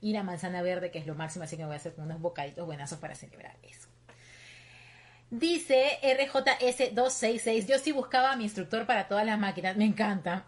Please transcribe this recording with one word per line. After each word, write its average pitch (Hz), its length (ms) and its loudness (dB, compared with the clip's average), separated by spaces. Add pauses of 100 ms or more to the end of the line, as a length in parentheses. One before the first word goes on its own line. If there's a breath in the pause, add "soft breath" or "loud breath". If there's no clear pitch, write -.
y 214 120 -2
la 214 100 -2
manzana 180 400 -4
verde, 180 280 -2
que 175 80 -10
es 151 80 -10
lo 160 80 -8
máximo, 160 300 -8
así 160 120 -10
que 160 60 -10
me 156 40 -8
voy 151 80 -6
a - 20 -10
hacer 160 220 -10
unos 160 220 -8
bocaditos 165 460 -6
buenazos 147 320 -10
para 151 160 -12
celebrar - 480 -20
eso. - 260 -20 (1400 loud breath)
Dice 269 720 4
R 269 240 4
J 269 340 2
S 247 320 2
dos 254 200 2
seis 226 320 0
seis, 226 240 2
"Yo 269 100 4
sí 302 140 0
buscaba 262 400 2
a 269 40 0
mi 233 60 -4
instructor 208 440 -4
para 214 200 2
todas 208 180 2
las 214 140 0
máquinas". 190 380 -2
Me 208 80 6
encanta, 196 640 0